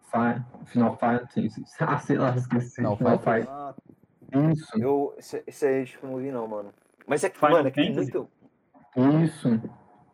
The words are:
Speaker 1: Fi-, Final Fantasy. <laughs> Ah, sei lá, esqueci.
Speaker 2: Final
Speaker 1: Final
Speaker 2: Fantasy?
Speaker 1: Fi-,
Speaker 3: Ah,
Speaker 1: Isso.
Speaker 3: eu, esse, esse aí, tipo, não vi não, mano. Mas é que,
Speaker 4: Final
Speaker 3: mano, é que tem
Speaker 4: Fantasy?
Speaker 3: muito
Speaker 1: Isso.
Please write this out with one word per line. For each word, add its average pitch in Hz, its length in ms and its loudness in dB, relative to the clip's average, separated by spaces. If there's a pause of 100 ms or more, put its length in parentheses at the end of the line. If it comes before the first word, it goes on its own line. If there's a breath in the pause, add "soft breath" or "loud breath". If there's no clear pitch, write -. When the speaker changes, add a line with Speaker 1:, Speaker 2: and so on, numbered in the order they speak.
(100)
Speaker 1:
Fi-, 120 340 0 (220)
Final 117 300 2
Fantasy. 120 720 -2
<laughs> - 120 -20
Ah, 147 180 0
sei - 180 0
lá, 127 200 2
esqueci. 123 400 -2
Speaker 2:
Final 110 200 -2
Speaker 1:
Final 120 220 2
Speaker 2:
Fantasy? 113 280 0
Speaker 1:
Fi-, - 60 -14
Speaker 3:
Ah, 143 220 -10 (760)
Speaker 1:
Isso. 156 260 -4
Speaker 3:
eu, 139 400 0
esse, - 280 -12
esse - 200 -4
aí, 135 180 2
tipo, 127 220 -16
não 131 120 -8
vi 135 120 -6
não, 120 160 -6
mano. 104 260 -10 (340)
Mas 143 180 0
é 190 60 0
que, - 60 -20
Speaker 4:
Final 147 160 4
Speaker 3:
mano, 151 160 6
é - 20 2
que 160 120 -4
tem 202 120 0
Speaker 4:
Fantasy? 143 180 -4 (840)
Speaker 3:
muito 143 280 4
Speaker 1:
Isso. 117 360 0 (540)